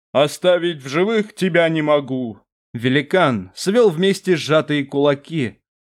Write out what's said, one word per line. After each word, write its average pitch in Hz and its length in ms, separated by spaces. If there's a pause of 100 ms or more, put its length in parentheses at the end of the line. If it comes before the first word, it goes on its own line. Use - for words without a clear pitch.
(120)
оставить 165 720
в 135 40
живых 208 480
тебя 170 340
не 160 140
могу». 131 560 (340)
Великан 131 800
свел 214 380
вместе 185 440
сжатые 147 500
кулаки, 139 760 (260)